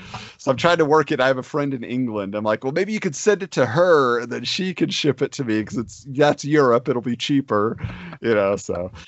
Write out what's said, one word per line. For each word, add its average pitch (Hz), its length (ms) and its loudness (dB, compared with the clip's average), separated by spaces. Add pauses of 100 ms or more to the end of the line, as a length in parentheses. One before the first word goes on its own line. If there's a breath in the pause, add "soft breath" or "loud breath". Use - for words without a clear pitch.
(380 loud breath)
So - 120 -2
I'm 127 60 2
trying 170 220 2
to 156 80 4
work 151 260 2
it. 131 80 0
I 127 60 4
have 135 100 2
a 127 60 -6
friend 143 320 -4
in 117 100 -8
England. 107 500 -4
I'm 107 100 -4
like, 110 200 0
"Well, 175 80 -4
maybe 196 220 -2
you 214 60 -4
could 160 140 -4
send 208 280 0
it 185 100 -10
to 131 140 2
her 135 540 4
and 120 120 -8
then 120 120 -6
she 185 280 -4
could 151 220 -2
ship - 260 0
it 135 120 -4
to 139 120 -6
me 107 180 0
'cause 101 140 -8
it's, - 320 -10
that's 147 380 2
Europe. 127 420 4
It'll 120 140 -2
be 117 140 -4
cheaper," 117 600 0 (460 loud breath)
you 113 120 2
know, 101 220 2
so 90 340 -6 (180 loud breath)